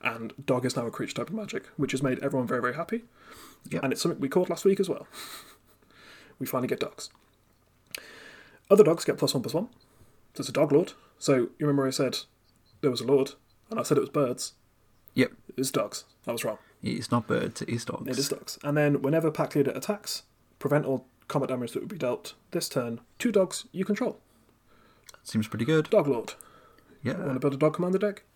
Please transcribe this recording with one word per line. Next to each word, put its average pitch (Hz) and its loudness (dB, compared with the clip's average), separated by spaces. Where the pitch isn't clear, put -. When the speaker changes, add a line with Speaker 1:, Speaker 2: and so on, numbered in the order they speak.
Speaker 1:
And 113 -4
dog 127 2
is 120 0
now 120 -2
a - -4
creature 104 -6
type 123 -4
of 185 -6
Magic, - -8
which 139 0
has 131 0
made 131 0
everyone 131 0
very, 127 0
very 123 0
happy. 170 -4
Speaker 2:
Yep. - -4
Speaker 1:
And 131 0
it's - -6
something 170 0
we 135 -2
caught 180 2
last 170 0
week 196 6
as 175 2
well. - -4
<laughs> - -20
We 131 -6
finally 127 -2
get 117 -2
dogs. - -8
Other 196 10
dogs 170 4
get - 0
plus - 0
one, 127 0
plus 117 -8
one. 185 -2
There's - -8
a - -10
Dog 143 2
Lord. 151 4
So 143 4
you 123 2
remember 143 2
I 131 0
said 131 0
there 143 4
was 120 -2
a 117 -6
Lord, 139 4
and 226 -6
I 120 0
said 147 4
it - 4
was - -2
birds. 131 -2
Speaker 2:
Yep. - 2
Speaker 1:
It's 131 -2
dogs. - -2
I 123 -4
was 117 -4
wrong. 110 -4
Speaker 2:
It's - -4
not 120 0
birds, 117 -2
it - -8
is 117 -4
dogs. - -6
Speaker 1:
It 123 -4
is 139 -2
dogs. - -8
And 147 0
then 147 4
whenever 160 2
Pack 156 -2
Leader 139 2
attacks, - -6
prevent 143 2
all 131 -2
combat 131 -2
damage 123 -4
that - -2
would - -10
be 202 -10
dealt - -4
this 165 -4
turn 117 -4
to 240 0
dogs 190 2
you 185 -4
control. 208 -2
Speaker 2:
Seems 107 -2
pretty 113 -4
good. 156 2
Speaker 1:
Dog 180 6
Lord. 117 -2
Speaker 2:
Yeah. 135 -2
Speaker 1:
Wanna 131 -2
build 139 0
a 135 -6
dog 156 2
commander 185 0
deck? 202 -2